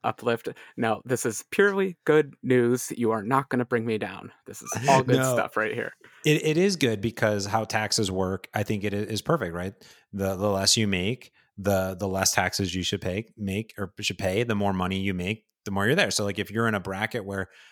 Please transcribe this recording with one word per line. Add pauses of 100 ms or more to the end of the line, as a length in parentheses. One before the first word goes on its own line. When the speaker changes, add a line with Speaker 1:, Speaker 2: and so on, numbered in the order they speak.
Speaker 1:
uplift. (280)
No,
this
is
purely
good
news.
You
are
not
gonna
bring
me
down. (160)
This
is (180)
all
good
Speaker 2:
<laughs>
No.
Speaker 1:
stuff
right
here. (340)
Speaker 2:
It,
it
is
good
because
how
taxes
work,
I
think
it
i-,
is
perfect,
right? (380)
The,
the
less
you
make, (240)
the,
the
less
taxes
you
should
pay,
make
or
should
pay,
the
more
money
you
make, (180)
the
more
you're
there.
So,
like,
if
you're
in
a
bracket
where (260)